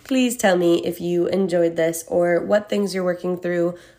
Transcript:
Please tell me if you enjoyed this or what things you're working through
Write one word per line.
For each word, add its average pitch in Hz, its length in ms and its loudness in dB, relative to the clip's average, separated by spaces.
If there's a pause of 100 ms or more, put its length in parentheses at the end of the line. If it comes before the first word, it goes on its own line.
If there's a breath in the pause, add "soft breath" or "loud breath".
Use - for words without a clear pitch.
Please 254 320 0
tell 185 200 4
me 170 280 4
if 170 160 -6
you 175 260 -2
enjoyed 175 480 0
this 165 320 -2
or 175 320 2
what 208 300 0
things 202 260 -2
you're 185 80 -4
working 180 340 -4
through 175 400 -2 (220 loud breath)